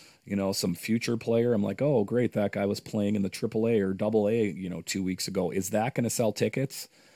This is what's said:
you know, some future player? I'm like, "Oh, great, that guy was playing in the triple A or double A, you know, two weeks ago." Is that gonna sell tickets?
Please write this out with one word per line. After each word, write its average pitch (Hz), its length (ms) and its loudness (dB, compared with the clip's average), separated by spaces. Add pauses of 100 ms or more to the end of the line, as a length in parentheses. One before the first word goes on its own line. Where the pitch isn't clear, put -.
(240)
you 98 140 -4
know, 98 160 0
some 92 200 0
future 117 440 -2
player? 117 340 2
I'm 104 120 2
like, 101 180 -2
"Oh, 131 240 4
great, 120 260 0
that 101 220 0
guy 101 120 0
was 101 140 0
playing 104 380 0
in 98 60 2
the 95 60 0
triple 113 380 -2
A 113 140 4
or 95 120 0
double 104 360 2
A, 113 160 2
you 92 240 -4
know, 85 120 -6
two 95 220 -4
weeks 92 240 -2
ago." 92 240 0
Is 95 200 -2
that 107 240 0
gonna 117 140 0
sell 110 220 0
tickets? - 560 -2 (280)